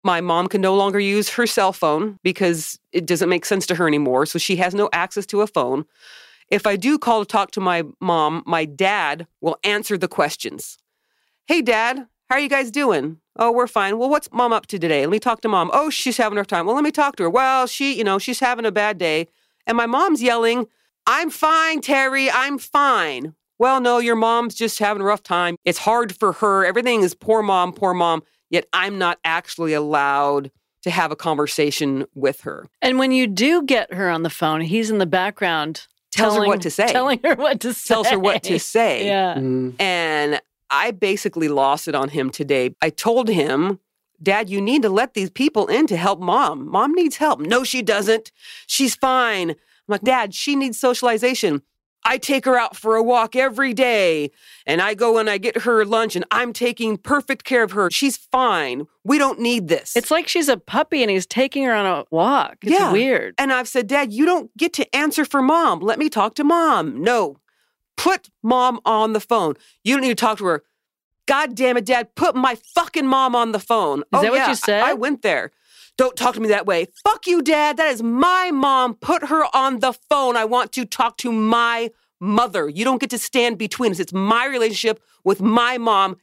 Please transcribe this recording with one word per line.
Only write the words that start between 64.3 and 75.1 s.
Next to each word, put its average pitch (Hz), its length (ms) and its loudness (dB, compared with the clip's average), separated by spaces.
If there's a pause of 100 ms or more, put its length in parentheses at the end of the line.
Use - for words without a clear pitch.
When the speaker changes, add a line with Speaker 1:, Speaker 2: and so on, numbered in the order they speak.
Speaker 1:
get 330 180 -2
to - 200 -4
answer 294 300 0
for 269 180 0
Mom. 269 380 2
Let 196 180 0
me 302 100 -2
talk 220 280 -2
to 302 80 -2
Mom." 247 580 2
"No. 190 360 0 (580)
Put - 340 -2 (140)
Mom 247 400 2
on 220 280 2
the 214 80 0
phone. 185 340 0 (280)
You 226 120 2
don't 269 80 0
need 247 140 0
to 220 100 -2
talk 214 120 0
to 208 80 -4
her." 160 160 0 (640)
"God 277 300 0
damn 247 200 2
it, 240 80 0
Dad, 240 300 0
put 320 220 0
my 254 180 0 (200)
fucking 330 340 0
mom 262 260 2
on 233 180 2
the 214 60 -2
phone." 180 420 0
Speaker 2:
Is - 120 -10
Speaker 1:
"Oh, 175 100 4
Speaker 2:
that 214 80 2
what 254 120 2
you - 0 -
Speaker 1:
yeah, 247 120 2
Speaker 2:
said? 208 280 0
Speaker 1:
I, 254 80 2
I 349 40 0
went 262 280 -4